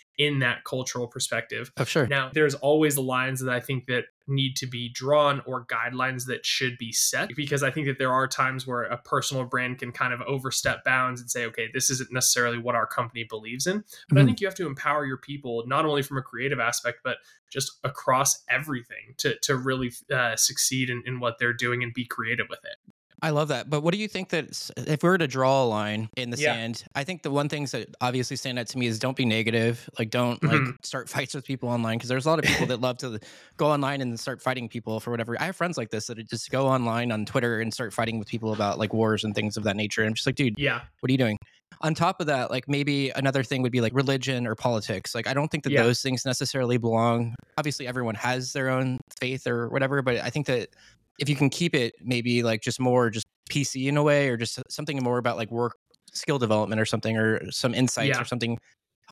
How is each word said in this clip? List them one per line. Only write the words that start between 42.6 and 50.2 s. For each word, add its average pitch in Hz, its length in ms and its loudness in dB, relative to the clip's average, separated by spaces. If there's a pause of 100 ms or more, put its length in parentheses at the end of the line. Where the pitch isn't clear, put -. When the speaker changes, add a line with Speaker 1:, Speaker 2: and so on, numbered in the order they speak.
Speaker 2:
maybe 139 440 0
another 135 320 2
thing 127 180 -2
would 123 100 2
be, 123 100 2
like, 113 120 2
religion 131 520 0
or 113 100 -4
politics. 110 600 -2
Like, 117 100 -4
I 131 80 -2
don't 143 160 0
think 160 140 -4
that 127 80 -2
Speaker 1:
Yeah. 117 120 6
Speaker 2:
those 120 180 4
things 127 240 -2
necessarily 127 520 0
belong. 117 560 2 (240)
Obviously, 143 300 -4
everyone 120 280 -2
has 127 380 -2
their 131 160 0
own 131 280 0 (220)
faith 131 280 -4
or 120 220 0
whatever, 135 320 2
but 123 160 2
I 120 120 -2